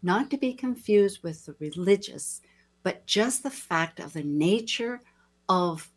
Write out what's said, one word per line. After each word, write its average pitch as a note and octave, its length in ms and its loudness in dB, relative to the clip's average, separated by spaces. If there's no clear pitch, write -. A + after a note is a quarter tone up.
not G3+ 280 2
to C#4+ 60 -4
be C4 160 -2
confused G#3+ 680 2
with D#3+ 220 -10
the D3 160 -16
religious, F3+ 800 -2
but - 220 -4
just A3+ 380 0
the C#4 60 -4
fact E3 520 -2
of - 100 -12
the D#3 120 -6
nature A3 760 0
of F3 500 2